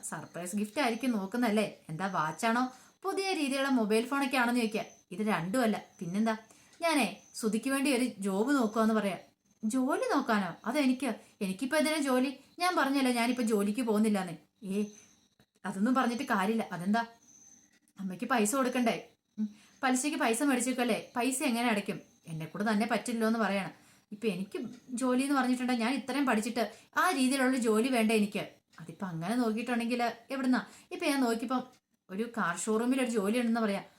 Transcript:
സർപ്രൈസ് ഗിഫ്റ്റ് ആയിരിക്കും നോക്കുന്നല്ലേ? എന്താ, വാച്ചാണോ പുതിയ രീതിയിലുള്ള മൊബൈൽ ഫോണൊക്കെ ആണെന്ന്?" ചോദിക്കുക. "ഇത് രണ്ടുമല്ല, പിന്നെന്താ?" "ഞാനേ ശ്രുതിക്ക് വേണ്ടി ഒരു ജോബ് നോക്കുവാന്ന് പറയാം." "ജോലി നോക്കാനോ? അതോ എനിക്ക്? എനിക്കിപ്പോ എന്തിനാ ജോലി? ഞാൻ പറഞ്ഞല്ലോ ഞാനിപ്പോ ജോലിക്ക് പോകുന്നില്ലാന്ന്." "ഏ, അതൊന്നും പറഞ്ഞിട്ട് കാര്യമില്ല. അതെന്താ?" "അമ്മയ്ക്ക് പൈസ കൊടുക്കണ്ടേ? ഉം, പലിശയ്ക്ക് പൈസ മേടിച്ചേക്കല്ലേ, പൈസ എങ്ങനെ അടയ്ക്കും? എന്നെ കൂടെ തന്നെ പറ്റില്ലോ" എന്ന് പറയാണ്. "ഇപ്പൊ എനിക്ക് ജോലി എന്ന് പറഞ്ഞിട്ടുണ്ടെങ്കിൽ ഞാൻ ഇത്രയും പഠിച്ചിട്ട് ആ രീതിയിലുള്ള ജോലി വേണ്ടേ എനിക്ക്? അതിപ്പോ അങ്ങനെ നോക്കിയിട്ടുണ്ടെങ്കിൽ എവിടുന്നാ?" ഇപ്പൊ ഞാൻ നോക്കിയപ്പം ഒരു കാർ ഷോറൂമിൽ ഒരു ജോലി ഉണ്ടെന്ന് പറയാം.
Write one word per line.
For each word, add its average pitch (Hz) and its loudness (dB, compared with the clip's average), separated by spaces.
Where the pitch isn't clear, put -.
സർപ്രൈസ് 175 -8
ഗിഫ്റ്റ് 208 -4
ആയിരിക്കും 247 0
നോക്കുന്നല്ലേ? 208 0
എന്താ, 160 -4
വാച്ചാണോ 185 0
പുതിയ 381 -2
രീതിയിലുള്ള 277 0
മൊബൈൽ 226 2
ഫോണൊക്കെ 277 -2
ആണെന്ന്?" 247 2
ചോദിക്കുക. 220 -2
"ഇത് 185 -4
രണ്ടുമല്ല, 202 0
പിന്നെന്താ?" 208 0
"ഞാനേ 311 2
ശ്രുതിക്ക് 226 -2
വേണ്ടി 269 2
ഒരു 247 2
ജോബ് 202 0
നോക്കുവാന്ന് 220 2
പറയാം." 202 0
"ജോലി 285 0
നോക്കാനോ? 208 0
അതോ 247 0
എനിക്ക്? 254 2
എനിക്കിപ്പോ 208 -2
എന്തിനാ 311 2
ജോലി? 269 2
ഞാൻ 359 0
പറഞ്ഞല്ലോ 269 2
ഞാനിപ്പോ 240 0
ജോലിക്ക് 214 2
പോകുന്നില്ലാന്ന്." 208 2
"ഏ, 196 -2
അതൊന്നും 202 0
പറഞ്ഞിട്ട് 240 0
കാര്യമില്ല. 220 0
അതെന്താ?" 190 0
"അമ്മയ്ക്ക് 190 -6
പൈസ 247 2
കൊടുക്കണ്ടേ? 247 2
ഉം, 214 -2
പലിശയ്ക്ക് 269 0
പൈസ 233 2
മേടിച്ചേക്കല്ലേ, 247 0
പൈസ 254 0
എങ്ങനെ 240 0
അടയ്ക്കും? 202 -2
എന്നെ 160 -8
കൂടെ 175 -4
തന്നെ 214 2
പറ്റില്ലോ" 220 -2
എന്ന് 226 0
പറയാണ്. 196 0
"ഇപ്പൊ 214 -6
എനിക്ക് 190 -4
ജോലി 254 0
എന്ന് 285 0
പറഞ്ഞിട്ടുണ്ടെങ്കിൽ 247 0
ഞാൻ 254 0
ഇത്രയും 277 -2
പഠിച്ചിട്ട് 226 0
ആ 330 4
രീതിയിലുള്ള 262 2
ജോലി 226 2
വേണ്ടേ 226 2
എനിക്ക്? 208 0
അതിപ്പോ 165 -12
അങ്ങനെ 170 -4
നോക്കിയിട്ടുണ്ടെങ്കിൽ 240 0
എവിടുന്നാ?" 254 2
ഇപ്പൊ 359 -4
ഞാൻ 277 2
നോക്കിയപ്പം 233 0
ഒരു 220 -6
കാർ 180 0
ഷോറൂമിൽ 240 2
ഒരു 240 -2
ജോലി 220 2
ഉണ്ടെന്ന് 233 2
പറയാം. 202 -2